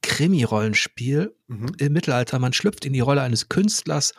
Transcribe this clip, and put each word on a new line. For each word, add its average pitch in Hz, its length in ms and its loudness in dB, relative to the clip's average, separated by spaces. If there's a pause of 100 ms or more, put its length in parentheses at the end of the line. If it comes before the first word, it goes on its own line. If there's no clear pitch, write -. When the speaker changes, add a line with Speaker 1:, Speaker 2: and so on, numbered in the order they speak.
Speaker 1:
Krimi-Rollenspiel 131 1300 0 (140)
Speaker 2:
Mhm. 117 200 -8 (100)
Speaker 1:
im 143 160 0
Mittelalter. 131 460 0
Man 127 120 0
schlüpft - 340 0
in 139 60 -4
die 135 80 0
Rolle 139 220 2
eines 123 260 -2
Künstlers, 170 720 0